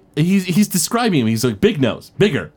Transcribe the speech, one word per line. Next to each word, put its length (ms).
he's, 280
he's 240
describing 520
him. 60
He's 180
like, 160
"Big 200
nose, 360
bigger, 400